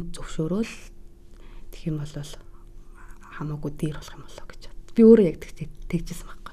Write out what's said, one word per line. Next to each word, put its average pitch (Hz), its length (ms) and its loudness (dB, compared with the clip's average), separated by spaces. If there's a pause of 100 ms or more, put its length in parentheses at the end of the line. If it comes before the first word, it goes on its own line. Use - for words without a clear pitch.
зөвшөөрөөл 175 680 -2 (920)
тэгэх - 240 -10
юм 151 100 -4
бол 147 140 -8 (1200)
хамаагүй 151 380 -6
дээр 151 260 -4
болох - 160 -14
юм 139 80 -14
болоо - 240 -12
гэж - 220 -14
байна. - 260 -12
Би 233 60 8
өөрөө 226 260 12
яг 147 140 -2
тэгж - 320 -10 (160)
тэгжсэн - 400 -6
юм. - 220 -12